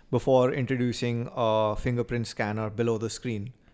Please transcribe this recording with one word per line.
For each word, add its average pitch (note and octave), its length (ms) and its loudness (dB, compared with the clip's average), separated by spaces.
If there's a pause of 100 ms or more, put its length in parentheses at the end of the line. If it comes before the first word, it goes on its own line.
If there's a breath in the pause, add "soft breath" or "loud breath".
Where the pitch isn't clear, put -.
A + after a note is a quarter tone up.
(120)
before B2+ 420 4
introducing A#2+ 840 -2
a A2 400 2
fingerprint A#2+ 520 -2
scanner G#2+ 420 -4
below A2+ 280 0
the A2 120 -4
screen A2 420 -6 (220 soft breath)